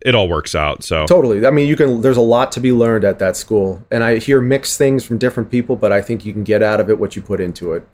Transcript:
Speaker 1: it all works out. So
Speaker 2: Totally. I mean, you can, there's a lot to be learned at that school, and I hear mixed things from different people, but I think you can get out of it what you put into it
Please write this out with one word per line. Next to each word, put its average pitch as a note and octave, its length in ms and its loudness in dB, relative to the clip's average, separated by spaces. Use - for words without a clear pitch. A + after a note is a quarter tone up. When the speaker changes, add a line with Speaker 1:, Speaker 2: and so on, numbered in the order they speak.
Speaker 1:
it B2+ 140 0
all G#2 120 2
works E2 280 -4
out. D2+ 280 -2
So D#2+ 240 -2
Speaker 2:
Totally. A#2+ 400 4
I C3+ 40 6
mean, C#3+ 180 2
you D3 80 2
can, C3 240 2
there's B2+ 160 2
a A#2+ 60 4
lot A#2 300 2
to - 80 -8
be B2+ 120 2
learned A#2 320 2
at G2 160 0
that F#2 160 -2
school, F#2+ 540 -2
and A#2 120 -2
I A#2 140 2
hear C3+ 240 2
mixed C3 380 -2
things C3+ 260 2
from A2+ 140 -4
different A#2+ 320 -4
people, B2 260 -2
but G#2 160 0
I G2+ 80 2
think G#2+ 240 -8
you G#2 80 -8
can G#2 120 -6
get G#2 180 0
out G#2+ 180 2
of G2 100 -2
it G#2+ 80 2
what G2 160 -6
you G#2 80 -10
put F#2+ 180 -6
into F2 340 -6
it E2+ 200 -10